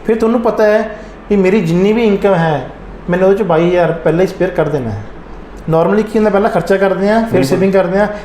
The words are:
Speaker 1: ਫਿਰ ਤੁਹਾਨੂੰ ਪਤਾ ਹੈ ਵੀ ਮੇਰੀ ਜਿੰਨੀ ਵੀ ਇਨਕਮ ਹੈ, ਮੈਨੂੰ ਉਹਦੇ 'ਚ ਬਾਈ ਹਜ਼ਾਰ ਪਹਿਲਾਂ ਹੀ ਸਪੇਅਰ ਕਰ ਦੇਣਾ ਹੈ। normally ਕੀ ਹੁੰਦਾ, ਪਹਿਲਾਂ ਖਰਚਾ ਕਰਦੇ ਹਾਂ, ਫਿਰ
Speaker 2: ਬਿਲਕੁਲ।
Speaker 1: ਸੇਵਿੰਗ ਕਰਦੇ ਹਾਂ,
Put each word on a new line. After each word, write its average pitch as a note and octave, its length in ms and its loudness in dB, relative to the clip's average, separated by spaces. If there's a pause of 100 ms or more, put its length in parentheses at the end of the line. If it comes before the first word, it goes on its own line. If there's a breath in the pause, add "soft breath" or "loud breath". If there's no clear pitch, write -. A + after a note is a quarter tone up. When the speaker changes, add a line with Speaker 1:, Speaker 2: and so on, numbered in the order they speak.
Speaker 1:
ਫਿਰ A3+ 100 2
ਤੁਹਾਨੂੰ A#3 260 0
ਪਤਾ A3 220 0
ਹੈ G#3+ 340 0 (320 loud breath)
ਵੀ G#3 60 2
ਮੇਰੀ F#3+ 260 4
ਜਿੰਨੀ F3+ 320 2
ਵੀ A#3 100 2
ਇਨਕਮ G3+ 300 2
ਹੈ, D#3+ 360 0 (400)
ਮੈਨੂੰ F#3 180 2
ਉਹਦੇ G3 100 4
'ਚ A3 60 -2
ਬਾਈ F3 260 2
ਹਜ਼ਾਰ F3 220 2
ਪਹਿਲਾਂ E3 300 0
ਹੀ F#3+ 60 2
ਸਪੇਅਰ F3+ 220 -2
ਕਰ D#3 200 -2
ਦੇਣਾ C3 200 -4
ਹੈ। G2+ 140 -8 (680)
normally F#3 320 2
ਕੀ G#3+ 120 -6
ਹੁੰਦਾ, G#3+ 140 2
ਪਹਿਲਾਂ G3 200 2
ਖਰਚਾ F#3+ 280 -2
ਕਰਦੇ F#3+ 320 0
ਹਾਂ, A3 60 2
ਫਿਰ A3+ 120 0
Speaker 2:
ਬਿਲਕੁਲ। F3+ 160 2
Speaker 1:
ਸੇਵਿੰਗ F#3 300 0
ਕਰਦੇ F#3+ 260 2
ਹਾਂ, G#3 80 2 (180 loud breath)